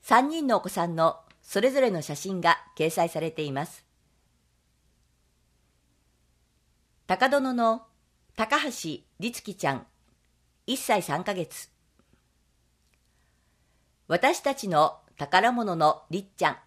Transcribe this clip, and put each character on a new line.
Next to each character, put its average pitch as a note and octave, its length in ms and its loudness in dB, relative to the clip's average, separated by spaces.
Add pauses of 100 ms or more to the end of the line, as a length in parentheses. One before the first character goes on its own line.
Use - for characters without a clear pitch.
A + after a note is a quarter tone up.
三 C4 260 4
人 D#4 180 -4
の A#3 100 2
お F3+ 40 2
子 - 80 -10
さ F#3 180 -2
ん E3+ 100 -4
の E3 240 2 (220)
そ - 180 -4
れ B3 100 4
ぞ C4+ 100 0
れ B3 100 4
の E3+ 120 -4
写 D3 140 -8
真 F#3+ 240 -6
が E3+ 180 4 (180)
掲 D#3+ 140 0
載 E3+ 180 0
さ E3 120 -6
れ D#3+ 100 -4
て D#3+ 120 -8
い D3 100 -6
ま C#3+ 140 -6
す。 - 180 -20 (3250)
高 G3 220 2
殿 C4 260 0
の A#3 320 0 (500)
高 A3 240 0
橋 A3+ 420 -8 (160)
律 A#3 240 -8
希 G3+ 120 -12
ち - 140 -4
ゃ C3+ 60 0
ん、 - 120 -12 (800)
一 B3 100 -4
歳 G#3+ 260 0
三 D#3+ 220 -4
ヶ G#3 80 -4
月。 - 380 -10 (2500)
私 B3 320 2
た - 140 -2
ち - 140 -8
の D#3 300 4 (180)
宝 G#3 360 2
物 G#3+ 240 -2
の D#3 340 2
り F3+ 100 -6
っ G3 60 -16 (100)
ち - 80 -4
ゃ D3+ 60 4
ん。 - 160 -10